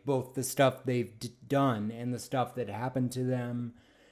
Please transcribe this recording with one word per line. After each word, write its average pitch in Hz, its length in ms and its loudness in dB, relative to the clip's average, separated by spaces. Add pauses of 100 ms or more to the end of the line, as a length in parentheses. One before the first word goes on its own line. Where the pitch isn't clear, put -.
both 131 300 -2
the 131 80 -2
stuff 131 420 4
they've 123 320 0
d-, - 160 -10 (140)
done 127 420 2
and 120 240 -4
the 117 60 -4
stuff 123 340 -2
that 117 160 -4
happened 123 440 0
to 127 100 -2
them 120 500 -2 (380)